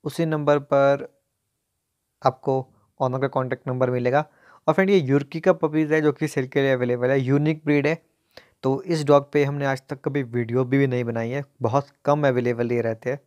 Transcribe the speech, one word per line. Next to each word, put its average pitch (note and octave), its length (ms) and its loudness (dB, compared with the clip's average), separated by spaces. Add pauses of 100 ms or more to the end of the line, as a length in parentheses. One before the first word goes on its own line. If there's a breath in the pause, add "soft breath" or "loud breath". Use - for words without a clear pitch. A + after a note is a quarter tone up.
उसी E3 220 -4
नंबर D3 320 0
पर C#3 580 0 (1080)
आपको C3 420 -2 (320)
ओनर C3 180 -2
का C3+ 100 0
कॉन्टैक्ट B2+ 400 -4
नंबर B2+ 220 0
मिलेगा। B2+ 380 0 (400 soft breath)
और D#3 60 2
फ्रेंड, F#3+ 160 2
ये G3 80 6
युर्की C#3 420 0
का F#3 120 2
पपीज़ D#3 420 0
है D#3 60 2
जो D3+ 120 2
कि D3+ 160 -4
सेल C3+ 180 -4
के C#3 140 -2
लिए C#3 120 2
अवेलेबल B2 360 0
है, C3+ 120 2
यूनिक D3 440 0
ब्रीड D3 220 0
है। D#3+ 160 -2 (600 soft breath)
तो C3+ 200 -2
इस D#3+ 220 -2
डॉग C#3 280 4
पे D3 120 2
हमने C#3 220 -4
आज C3+ 220 -4
तक C#3 120 -10
कभी C#3+ 220 -4
वीडियो A#2+ 420 -2
भी, B2+ 140 0
भी C#3 80 4
नहीं B2 180 -2
बनाई A2+ 240 -6
है, C3+ 160 -8 (180)
बहुत C3+ 240 0 (180)
कम D3 240 2
अवेलेबल A#2+ 440 0
ये A#2+ 80 0
रहते A2+ 300 -4
हैं। C#3 160 -6